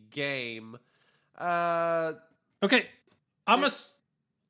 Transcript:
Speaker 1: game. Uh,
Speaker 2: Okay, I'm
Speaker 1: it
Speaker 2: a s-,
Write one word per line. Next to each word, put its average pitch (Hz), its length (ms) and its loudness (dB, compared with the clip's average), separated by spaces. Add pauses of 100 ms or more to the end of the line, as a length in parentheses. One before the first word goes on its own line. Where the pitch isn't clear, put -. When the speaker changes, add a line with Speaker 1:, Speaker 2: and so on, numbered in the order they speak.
(100)
Speaker 1:
game. 120 680 -6 (600)
Uh, 170 760 0 (480)
Speaker 2:
Okay, 202 240 4 (600)
I'm 240 140 6
Speaker 1:
it - 20 2
Speaker 2:
a 285 40 2
s-, - 300 -4 (540)